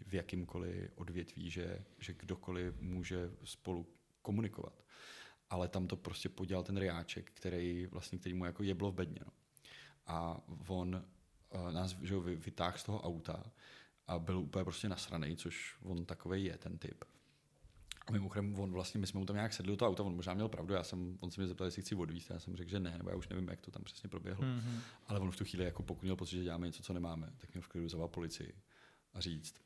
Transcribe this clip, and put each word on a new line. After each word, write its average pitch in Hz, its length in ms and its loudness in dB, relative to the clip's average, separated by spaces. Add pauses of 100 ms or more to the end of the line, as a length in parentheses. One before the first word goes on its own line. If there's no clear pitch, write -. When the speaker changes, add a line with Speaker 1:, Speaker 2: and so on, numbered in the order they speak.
Speaker 1:
v 95 80 -4
jakýmkoliv 90 800 0
odvětví, 87 560 -4
že, 90 340 -2 (140)
že - 140 -6
kdokoliv 90 680 -2
může 90 500 0 (140)
spolu 87 420 -2 (360)
komunikovat. - 600 0 (680)
Ale 90 180 4
tam 92 180 2
to 92 100 2
prostě - 320 -2
podělal 95 360 2
ten 98 120 2
rejáček, 87 580 2
který 87 520 2
vlastně, 90 320 -4
který 90 160 0
mu 90 100 2
jako 87 180 0
jeblo 98 280 4
v 92 40 0
bedně, 90 320 0
no. - 60 -16 (720)
A 82 340 0 (260)
on, 92 380 2 (460)
eh, 87 220 -2
nás, 92 300 2
že 95 120 2
jo, 95 60 4
vy-, 87 160 0
vytáhl 87 420 2
z - 60 -6
toho 104 160 2
auta 85 440 -2 (600)
a 90 120 2
byl 90 200 2
úplně 90 260 2
prostě 90 240 0
nasranej, 85 480 0
což - 460 -6
on 87 220 0
takovej 90 400 0
je, 87 140 -2
ten 87 200 -6
typ. - 260 -8 (1000)
A 110 60 0
mimochodem, 101 480 2
on 95 120 2
vlastně, 92 280 0
my 95 60 4
jsme 95 140 0
mu 95 60 2
tam 101 100 2
nějak 107 160 2
sedli 95 200 0
do 101 40 4
toho 110 140 8
auta, 92 120 4
on 92 140 2
možná 90 180 0
měl 107 140 4
pravdu, 87 260 0
já 90 100 6
jsem, 90 360 -2
on 90 100 -2
se 95 100 -4
mě 95 80 4
zeptal, 92 180 0
jestli 90 160 0
chci - 120 0
odvízt, 85 360 0
já 90 100 -2
jsem 90 160 -4
řekl, 87 140 -4
že 98 100 4
ne, 85 180 0
nebo 90 120 -2
já 92 60 2
už 92 120 -4
nevím, 92 200 0
jak 87 120 -6
to - 100 -12
tam - 140 -6
přesně - 240 -10
proběhlo. 92 380 -2
Speaker 2:
Mhm. 120 340 0 (260)
Speaker 1:
Ale 101 140 4
on 95 100 4
v 92 60 -2
tu - 80 2
chvíli, 90 200 2
jako 87 180 0
pokud - 200 -2
měl 92 140 4
pocit, 90 200 -2
že 90 60 2
děláme 87 240 2
něco, 82 160 -4
co - 100 -2
nemáme, 85 440 0
tak - 180 -14
měl 87 80 -4
v - 60 -12
klidu 85 200 0
zavolat 82 220 0
policii - 440 -4 (600)
a 90 60 -4
říct, 82 340 -2 (120)